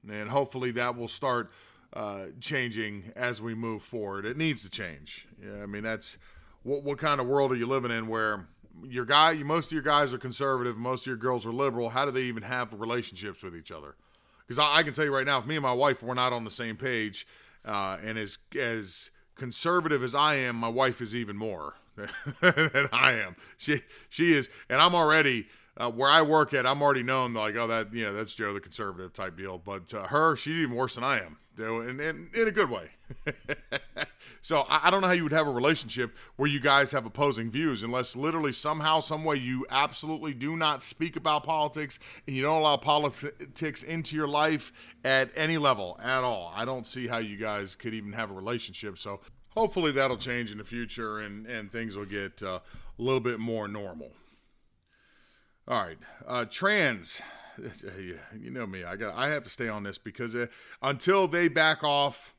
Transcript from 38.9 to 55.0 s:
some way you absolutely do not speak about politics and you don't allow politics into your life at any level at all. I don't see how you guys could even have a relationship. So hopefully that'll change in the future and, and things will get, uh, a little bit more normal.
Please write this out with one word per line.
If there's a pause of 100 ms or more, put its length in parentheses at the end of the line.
some
way
you
absolutely
do
not
speak
about
politics (260)
and
you
don't
allow
politics
into
your
life (320)
at
any
level
at
all.
I
don't
see
how
you
guys
could
even
have
a
relationship.
So (300)
hopefully
that'll
change
in
the
future
and,
and
things
will
get,
uh, (380)
a
little
bit
more
normal. (1600)